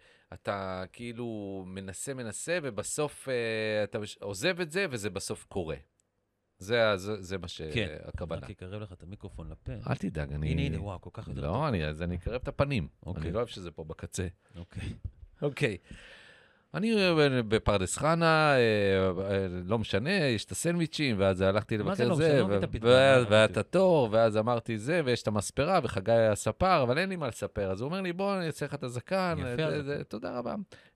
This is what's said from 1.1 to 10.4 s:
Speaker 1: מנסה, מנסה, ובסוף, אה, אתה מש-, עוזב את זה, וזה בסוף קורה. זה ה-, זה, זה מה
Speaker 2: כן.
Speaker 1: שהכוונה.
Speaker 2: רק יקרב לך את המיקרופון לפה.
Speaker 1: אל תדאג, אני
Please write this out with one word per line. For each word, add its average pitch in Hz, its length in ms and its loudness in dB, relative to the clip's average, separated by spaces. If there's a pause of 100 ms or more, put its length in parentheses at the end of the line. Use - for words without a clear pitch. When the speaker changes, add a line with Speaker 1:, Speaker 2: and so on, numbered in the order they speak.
Speaker 1:
מנסה, 95 460 -10
מנסה, 127 500 -6
ובסוף, 135 680 -6
אה, 131 40 -2 (500)
אתה 107 160 -4
מש-, 104 220 -10
עוזב 110 400 -2
את 156 100 -4
זה, 196 200 -2
וזה 104 180 -4
בסוף 98 360 -8
קורה. 80 300 -4 (840)
זה 110 320 2
ה-, 101 80 2
זה, 98 240 -6
זה 92 160 -6
מה 85 100 -10
Speaker 2:
כן. - 0 -
Speaker 1:
שהכוונה. 78 960 -6
Speaker 2:
רק - 80 -14
יקרב 98 320 -14
לך 107 120 -14
את 85 100 -20
המיקרופון 87 460 -14
לפה. 78 220 -14 (180)
Speaker 1:
אל 127 60 -2
תדאג, 76 380 -6
אני 76 180 -2